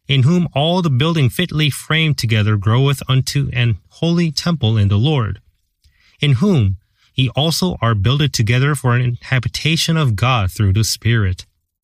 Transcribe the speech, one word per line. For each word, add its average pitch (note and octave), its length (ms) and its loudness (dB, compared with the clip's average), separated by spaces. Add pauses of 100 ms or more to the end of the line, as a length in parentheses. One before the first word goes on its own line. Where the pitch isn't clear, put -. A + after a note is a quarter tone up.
in C#3 160 2
whom E3+ 320 2
all E3 260 0
the E3+ 80 0
building C#3+ 400 0
fitly D#3 400 -2
framed D#3 480 0
together G#2+ 400 0
groweth B2 520 2
unto C3 440 -2
an A#2 260 0 (100)
holy E3+ 440 -2
temple A2+ 460 0
in G2+ 100 4
the G2+ 100 2
Lord, A#2 440 -2 (760)
in C#3+ 160 2
whom A#2 440 2 (360)
ye C3 160 0
also E3 520 -2
are A2+ 120 2
builded C3 380 0
together B2+ 420 0
for A#2+ 220 0
an B2 240 -2
habitation D#3+ 800 -2
of B2 180 0
God A2+ 340 0
through G2 220 0
the G#2+ 120 2
Spirit." G#2+ 600 -2 (400)